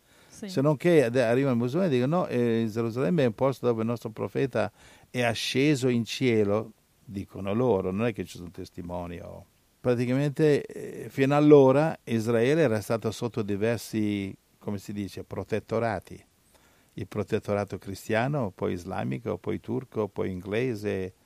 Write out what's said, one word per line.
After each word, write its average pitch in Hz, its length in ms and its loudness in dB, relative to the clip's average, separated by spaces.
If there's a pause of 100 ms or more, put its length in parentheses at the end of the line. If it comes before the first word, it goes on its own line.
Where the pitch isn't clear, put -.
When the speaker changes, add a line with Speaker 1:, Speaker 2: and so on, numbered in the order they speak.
(300)
Speaker 1:
Sì. - 200 -16
Speaker 2:
Se 180 120 -2
non 147 160 2
che 165 260 6
ad-, 117 140 0
arrivano 127 380 2
i - 20 2
musulmani 139 340 0
e 131 60 4
dicono: 135 240 0
"No, 156 60 -2
eh, 117 440 0
Gerusalemme 123 520 0
è - 40 4
un 107 80 -4
posto 131 320 -2
dove 113 140 2
il 113 60 -2
nostro 117 220 -6
profeta 110 640 -4 (380)
è 123 120 -4
asceso 127 680 0
in 117 160 2
cielo", 107 640 0 (320)
dicono 98 500 -8
loro, 104 380 2
non 104 160 -2
è 117 60 -4
che 95 120 -8
ci - 120 -16
sono 87 120 -14
testimoni 87 680 -12
o-, 87 260 -18 (340)
praticamente, 131 840 2
eh, - 440 -12
fino 135 260 2
allora 147 600 8 (100)
Israele 120 560 2
era 110 200 2
stata 113 300 -2
sotto 117 320 -6
diversi, 104 920 -2 (220)
come 104 220 -8
si - 140 -12
dice, 98 300 -8
protettorati. 101 1000 -6 (720)
Il 95 120 -10
protettorato 104 720 -4
cristiano, 110 760 -4
poi 98 200 -4
islamico, 101 640 -6
poi 98 240 -6
turco, 110 480 -6
poi 101 220 -6
inglese, 98 840 -4 (120)